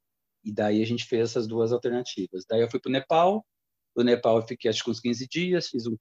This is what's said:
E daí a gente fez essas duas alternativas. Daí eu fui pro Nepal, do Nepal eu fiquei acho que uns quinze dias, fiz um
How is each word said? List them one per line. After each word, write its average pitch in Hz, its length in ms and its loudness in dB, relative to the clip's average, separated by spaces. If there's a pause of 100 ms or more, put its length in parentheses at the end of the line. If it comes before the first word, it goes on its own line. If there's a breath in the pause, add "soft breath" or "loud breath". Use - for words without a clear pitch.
(440)
E 107 80 -8
daí 107 300 2
a 113 40 0
gente 117 180 -4
fez 117 260 0
essas 117 160 -2
duas 113 260 0
alternativas. 120 760 -4
Daí 113 120 2
eu 113 100 0
fui 127 100 -4
pro - 100 -6
Nepal, 170 560 2 (500)
do 120 80 4
Nepal 117 340 4
eu 110 80 -2
fiquei 120 240 -2
acho - 140 -2
que 120 60 -2
uns 113 100 -4
quinze 120 260 -4
dias, 175 420 -2
fiz 117 180 -6
um 113 140 -4